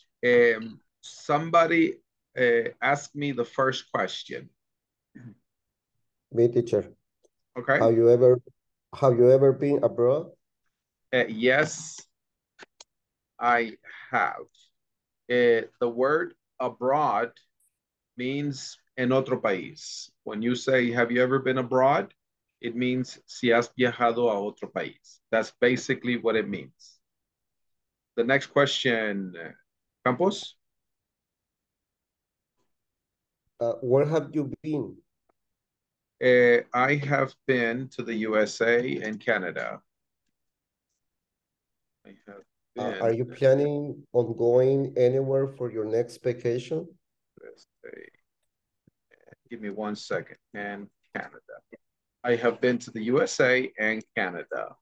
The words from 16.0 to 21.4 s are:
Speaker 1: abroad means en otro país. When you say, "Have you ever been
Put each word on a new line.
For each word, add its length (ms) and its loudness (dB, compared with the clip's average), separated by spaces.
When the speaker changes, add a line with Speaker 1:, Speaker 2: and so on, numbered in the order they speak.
Speaker 1:
abroad 720 0
means 600 -6
en 140 0
otro 280 0
país. 680 -6
When 180 -8
you 140 0
say, 340 0
"Have 220 0
you 100 2
ever 160 2
been 200 -2